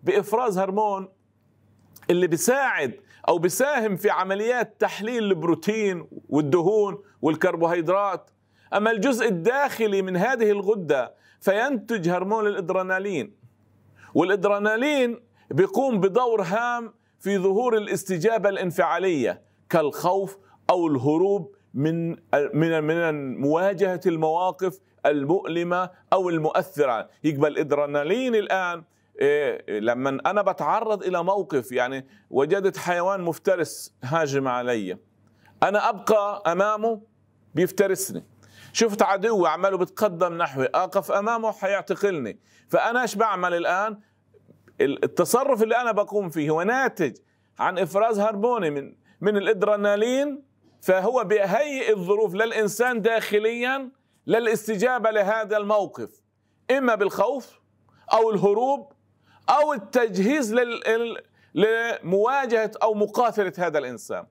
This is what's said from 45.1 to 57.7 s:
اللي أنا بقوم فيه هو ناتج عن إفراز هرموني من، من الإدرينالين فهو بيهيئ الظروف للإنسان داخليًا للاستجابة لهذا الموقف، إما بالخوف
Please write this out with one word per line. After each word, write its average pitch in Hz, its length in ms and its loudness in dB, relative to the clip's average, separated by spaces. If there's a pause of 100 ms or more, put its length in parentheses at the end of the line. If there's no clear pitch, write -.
اللي 226 120 0
أنا 240 160 0
بقوم 202 380 -2
فيه 156 200 -4
هو 160 120 2
ناتج 220 560 0 (420)
عن 170 180 0
إفراز 202 420 0
هرموني 214 500 0
من، 143 260 -8 (260)
من 208 160 2
الإدرينالين 208 1040 0 (420)
فهو 196 380 2
بيهيئ 214 680 0
الظروف 196 400 0
للإنسان 220 680 0
داخليًا 233 880 0 (360)
للاستجابة 220 840 0
لهذا 214 460 0
الموقف، 202 520 -2 (600)
إما 254 240 2
بالخوف 208 640 -2 (540)